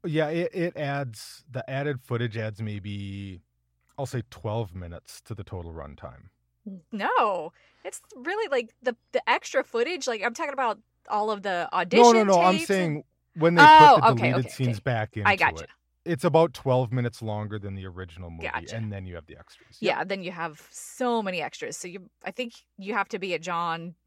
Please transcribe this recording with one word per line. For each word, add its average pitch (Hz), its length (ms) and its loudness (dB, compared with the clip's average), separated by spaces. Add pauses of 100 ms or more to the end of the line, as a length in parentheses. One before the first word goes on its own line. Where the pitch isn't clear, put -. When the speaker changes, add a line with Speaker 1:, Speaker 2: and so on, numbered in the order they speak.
Speaker 1:
Yeah, 156 220 0
it, 170 260 -4
it 175 220 -4
adds, 139 720 -8
the 123 180 -10
added 139 340 -4
footage 117 340 -4
adds 110 260 -8
maybe, 98 760 -10 (580)
I'll 139 80 -6
say 120 240 -8
twelve 107 440 -8
minutes 87 480 -16
to - 120 -14
the 98 100 -14
total 85 280 -12
runtime. 71 560 -16 (640)
Speaker 2:
No, 208 600 -2 (320)
it's - 160 -14 (140)
really, 359 340 -6
like, 247 340 -4
the, 240 120 -4 (180)
the - 160 -2
extra 269 360 0
footage, 269 420 -4
like, 226 160 -4
I'm 233 120 -2
talking 302 180 -8
about 240 260 -2 (300)
all 214 220 -2
of 202 120 -6
the 180 300 -4
audition 180 300 4
Speaker 1:
No, 240 100 12
no, 220 120 6
no, 190 180 6
I'm 185 160 4
Speaker 2:
tapes 330 120 -6
and 196 60 2
Speaker 1:
saying 160 280 -2 (300)
when 170 200 2
they 262 80 10
Speaker 2:
Oh, 302 340 12
Speaker 1:
put 170 60 4
the 220 100 6
Speaker 2:
okay, 196 180 0
Speaker 1:
deleted 127 160 -2
Speaker 2:
okay, - 80 -14
Speaker 1:
scenes 120 220 -2
Speaker 2:
okay. 101 80 -14
Speaker 1:
back 113 260 -2 (140)
Speaker 2:
I 104 80 4
Speaker 1:
into 98 120 2
Speaker 2:
gotcha. 82 200 -2
Speaker 1:
it. - 60 -20 (340)
It's 170 200 -4
about 165 300 4
twelve 127 380 0
minutes 120 280 -4
longer 107 380 -6
than 98 160 -10
the 95 120 -12
original 90 440 -14
movie, 82 180 -12
Speaker 2:
Gotcha. 113 280 -8
Speaker 1:
and 110 160 -8
then 98 120 -10
you 90 120 -12
have 82 100 -16
the 78 100 -20
extras. - 440 -20
Speaker 2:
Yeah, 156 180 -2
Speaker 1:
Yep. 180 100 -6
Speaker 2:
then 196 140 -6
you 175 80 -10
have 165 400 -12
so 240 520 -6
many 180 200 -6
extras. - 340 -10
So - 120 -14
you, 180 200 -16 (160)
I 190 60 -8
think 233 240 -10 (240)
you 196 160 -10
have 202 160 -4
to 208 80 -8
be 180 160 -6
a 156 40 -4
John 170 560 -6 (120)